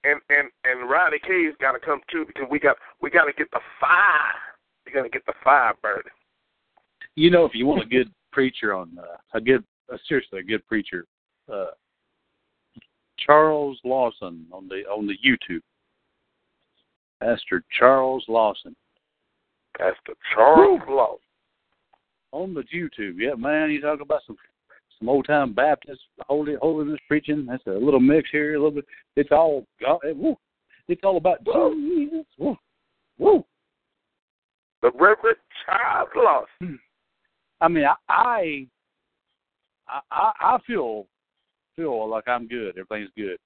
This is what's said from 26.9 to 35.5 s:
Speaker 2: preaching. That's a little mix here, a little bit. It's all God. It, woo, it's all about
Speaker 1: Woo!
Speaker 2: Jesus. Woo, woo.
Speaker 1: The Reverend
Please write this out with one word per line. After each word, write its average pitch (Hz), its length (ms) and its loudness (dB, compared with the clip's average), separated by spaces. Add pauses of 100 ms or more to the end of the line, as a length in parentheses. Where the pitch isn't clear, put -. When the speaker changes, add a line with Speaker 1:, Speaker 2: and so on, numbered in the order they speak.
Speaker 2:
preaching. 151 400 -2
That's 127 200 -10
a - 20 -8
little 127 300 2
mix 143 320 6
here, 151 240 -2
a - 20 -2
little 147 140 2
bit. 143 140 -8 (300)
It's 143 160 2
all 151 360 2 (120)
God. 143 240 0
It, 151 140 -6
woo, 269 180 0 (520)
it's 175 160 -4
all 190 140 2
about 165 280 0
Speaker 1:
Woo! 339 300 2
Speaker 2:
Jesus. 311 500 -4 (140)
Woo, 208 180 -4 (600)
woo. 403 260 4 (1400)
Speaker 1:
The 123 80 4 (100)
Reverend 214 380 4 (260)